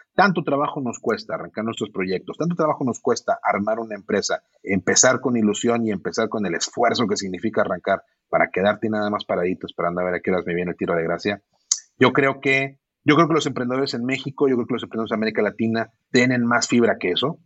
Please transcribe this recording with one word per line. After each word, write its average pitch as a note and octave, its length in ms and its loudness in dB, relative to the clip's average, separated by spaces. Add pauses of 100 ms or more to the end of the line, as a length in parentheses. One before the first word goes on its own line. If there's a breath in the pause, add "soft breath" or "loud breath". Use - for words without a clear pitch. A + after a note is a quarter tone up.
(140 loud breath)
Tanto F3+ 300 2
trabajo C#3+ 360 -2
nos A#2+ 180 -6
cuesta - 360 -4
arrancar E2 300 -8
nuestros A2 260 -6
proyectos, F#2 480 -6
tanto E3+ 160 -2
trabajo D#3 300 0
nos A#2+ 160 -2
cuesta - 420 0
armar G#2 380 0
una A2 160 -8
empresa, G2 460 -2 (200)
empezar G2+ 580 2
con B2 160 0
ilusión A2+ 500 0
y G#2+ 40 -2
empezar G#2 400 -4
con G#2+ 160 -2
el E2+ 80 -2
esfuerzo - 520 0
que F#2+ 120 -2
significa G2+ 420 -4
arrancar F#2 400 0 (300)
para - 200 4
quedarte G#2 380 0
nada G#2+ 220 -2
más G2+ 160 -4
paradito F#2 400 -2
esperando F2 340 -4
a F2+ 40 -2
ver F2+ 100 -2
a E2+ 60 -2
qué - 100 -2
horas F2+ 160 0
me F2 80 -4
viene F2 160 -2
el E2 80 -6
tiro F2+ 180 -2
de E2 60 0
gracia. F2 400 -4 (560 loud breath)
Yo B2+ 160 4
creo C#3 260 0
que, C3+ 400 -2 (240)
yo D3 100 6
creo D#3+ 140 6
que D#3+ 60 2
los D3+ 120 2
emprendedores C3 460 -2
en A#2+ 140 -4
México, C3+ 420 0
yo C3 80 4
creo A#2 100 0
que C3 80 -4
los A2 100 -4
emprendedores G#2+ 260 -4
de A2+ 60 0
América G#2+ 260 0
Latina A2+ 500 -2 (180)
tienen B2 360 4
más A#2+ 200 2
fibra A#2 320 4
que F2+ 120 -2
eso. C3 360 -2